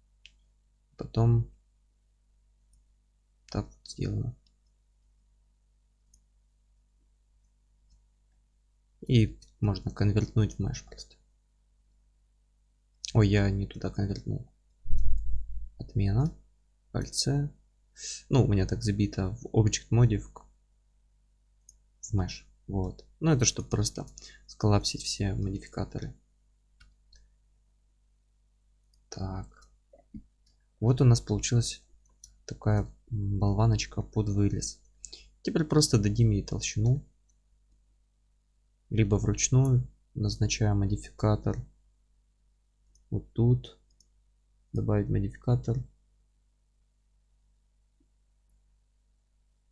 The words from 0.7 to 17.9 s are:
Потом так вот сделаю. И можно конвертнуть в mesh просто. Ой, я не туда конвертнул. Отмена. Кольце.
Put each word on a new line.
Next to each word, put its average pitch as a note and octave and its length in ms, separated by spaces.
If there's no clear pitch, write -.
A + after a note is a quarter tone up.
Потом A#2 520
так - 180
вот - 240
сделаю. G2+ 480
И A#2 340
можно G2+ 300
конвертнуть G2+ 680
в - 40
mesh - 260
просто. - 300
Ой, G#2+ 120
я G2+ 240
не G2 160
туда - 220
конвертнул. G2+ 580
Отмена. G2+ 580
Кольце. C#3+ 580